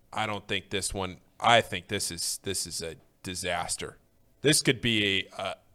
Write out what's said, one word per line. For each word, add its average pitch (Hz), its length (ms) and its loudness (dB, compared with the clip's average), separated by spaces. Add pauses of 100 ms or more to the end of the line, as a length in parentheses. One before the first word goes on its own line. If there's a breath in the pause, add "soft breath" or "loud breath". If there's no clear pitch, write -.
(140)
I 110 120 -2
don't 104 220 -6
think 98 220 -2
this 98 240 -4
one, 92 240 -4 (200)
I 113 220 8
think 92 280 -4
this 101 220 -4
is, - 340 -4
this 95 220 -4
is 82 140 -8
a 82 140 -8 (280)
disaster. 87 760 -4 (420)
This - 220 4
could 127 180 2
be 104 560 2
a, 95 60 -6
uh, 92 120 -4 (200)